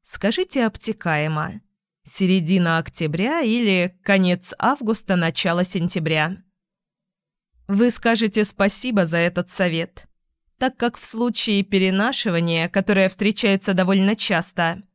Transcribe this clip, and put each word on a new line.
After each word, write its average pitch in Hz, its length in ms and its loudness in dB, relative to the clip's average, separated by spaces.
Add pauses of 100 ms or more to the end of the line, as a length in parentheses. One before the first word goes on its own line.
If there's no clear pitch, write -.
Скажите 247 640 -2
обтекаемо: 156 960 -4 (420)
середина 175 760 2
октября 170 640 -2
или 214 640 0
конец 180 540 2
августа, 220 580 0
начало 175 480 0
сентября. 170 760 -2 (1300)
Вы 208 220 4
скажете 220 540 0
спасибо 202 640 0
за 165 120 -2
этот 175 320 0
совет, 170 560 -4 (520)
так 254 180 -2
как 233 220 -4
в - 80 -12
случае 220 580 0
перенашивания, 185 1040 0
которое 190 400 2
встречается 196 680 0
довольно 190 440 2
часто 175 680 -2 (120)